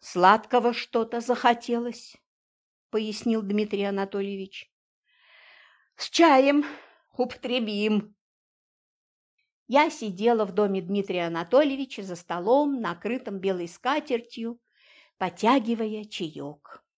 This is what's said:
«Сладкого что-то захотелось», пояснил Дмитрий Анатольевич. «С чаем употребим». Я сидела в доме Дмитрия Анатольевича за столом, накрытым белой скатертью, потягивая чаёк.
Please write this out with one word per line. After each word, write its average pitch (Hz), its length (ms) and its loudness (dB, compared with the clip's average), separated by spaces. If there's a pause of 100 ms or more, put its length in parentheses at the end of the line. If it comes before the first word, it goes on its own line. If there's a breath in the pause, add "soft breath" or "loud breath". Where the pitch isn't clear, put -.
«Сладкого 220 760 4
что-то 233 460 -4
захотелось», 240 960 -2 (720)
пояснил 220 520 -2
Дмитрий 202 420 -2
Анатольевич. 196 840 -6 (1300 soft breath)
«С - 120 -12
чаем 285 540 6 (520 loud breath)
употребим». 214 960 -2 (1500)
Я 294 240 2
сидела 214 560 0
в 185 60 -10
доме 196 280 0
Дмитрия 180 460 -4
Анатольевича 254 800 0
за 185 100 -10
столом, 240 680 0
накрытым 202 600 -6
белой 180 260 -2
скатертью, 240 920 -6 (560 soft breath)
потягивая 220 880 0
чаёк. 151 800 -12 (140)